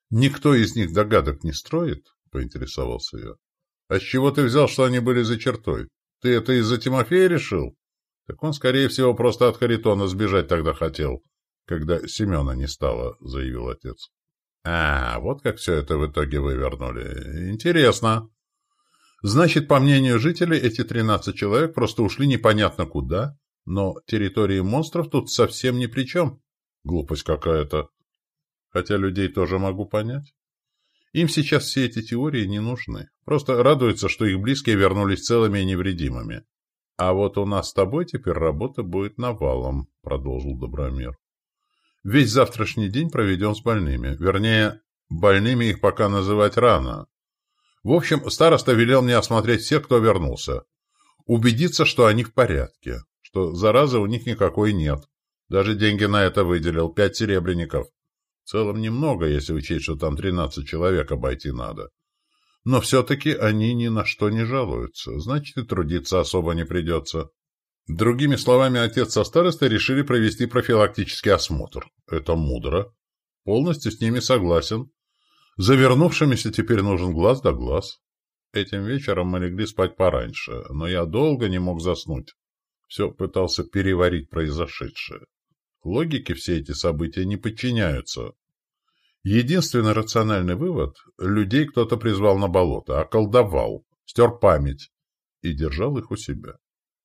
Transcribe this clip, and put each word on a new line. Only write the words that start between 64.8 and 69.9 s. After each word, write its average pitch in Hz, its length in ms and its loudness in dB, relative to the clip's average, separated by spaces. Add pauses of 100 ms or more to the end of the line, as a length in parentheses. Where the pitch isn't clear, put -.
значит, 143 380 -6
и 120 60 -6
трудиться 90 560 -2
особо 85 340 0
не 82 120 -2
придется». 80 640 -4 (600)
Другими 120 460 2
словами, 127 440 4
отец 117 340 0
со 107 100 2
старостой 160 440 2
решили 131 360 0